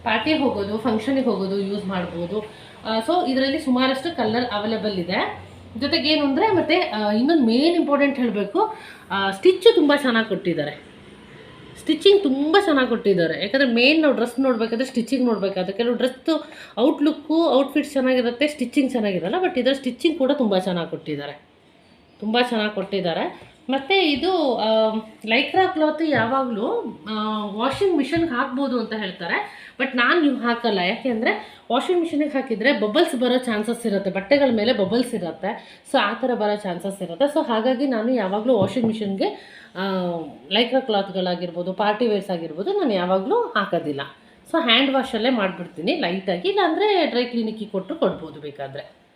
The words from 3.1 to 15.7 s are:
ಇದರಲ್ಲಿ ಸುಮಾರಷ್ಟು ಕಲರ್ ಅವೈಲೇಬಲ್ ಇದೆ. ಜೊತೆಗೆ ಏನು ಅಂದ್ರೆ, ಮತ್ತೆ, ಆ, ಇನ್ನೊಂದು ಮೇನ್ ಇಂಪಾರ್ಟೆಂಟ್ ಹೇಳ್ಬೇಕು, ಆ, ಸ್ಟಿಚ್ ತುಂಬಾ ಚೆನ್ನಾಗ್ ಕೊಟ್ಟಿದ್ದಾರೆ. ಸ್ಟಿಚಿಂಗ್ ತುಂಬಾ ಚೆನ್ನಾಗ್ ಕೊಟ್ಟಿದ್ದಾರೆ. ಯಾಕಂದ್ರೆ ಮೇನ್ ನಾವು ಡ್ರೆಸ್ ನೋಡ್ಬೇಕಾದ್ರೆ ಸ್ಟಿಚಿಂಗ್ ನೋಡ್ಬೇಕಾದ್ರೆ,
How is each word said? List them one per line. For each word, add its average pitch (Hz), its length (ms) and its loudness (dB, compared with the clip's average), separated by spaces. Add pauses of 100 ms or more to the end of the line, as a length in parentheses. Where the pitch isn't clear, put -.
ಇದರಲ್ಲಿ 269 280 0
ಸುಮಾರಷ್ಟು 262 580 0
ಕಲರ್ 226 340 -2
ಅವೈಲೇಬಲ್ 208 480 -4
ಇದೆ. 196 440 -4 (340)
ಜೊತೆಗೆ 285 320 -2
ಏನು 302 160 2
ಅಂದ್ರೆ, 311 220 2
ಮತ್ತೆ, 359 320 2
ಆ, 208 320 -2
ಇನ್ನೊಂದು 269 320 4
ಮೇನ್ 269 320 4
ಇಂಪಾರ್ಟೆಂಟ್ 277 440 2
ಹೇಳ್ಬೇಕು, 240 580 0 (340)
ಆ, 196 200 0
ಸ್ಟಿಚ್ 370 440 6
ತುಂಬಾ 294 200 6
ಚೆನ್ನಾಗ್ 233 320 2
ಕೊಟ್ಟಿದ್ದಾರೆ. 156 440 -2 (1080)
ಸ್ಟಿಚಿಂಗ್ 392 440 6
ತುಂಬಾ 294 420 4
ಚೆನ್ನಾಗ್ 269 240 4
ಕೊಟ್ಟಿದ್ದಾರೆ. 170 520 2
ಯಾಕಂದ್ರೆ 262 280 2
ಮೇನ್ 262 320 6
ನಾವು 285 120 6
ಡ್ರೆಸ್ 226 260 -2
ನೋಡ್ಬೇಕಾದ್ರೆ 233 480 0
ಸ್ಟಿಚಿಂಗ್ 262 380 0
ನೋಡ್ಬೇಕಾದ್ರೆ, 196 480 0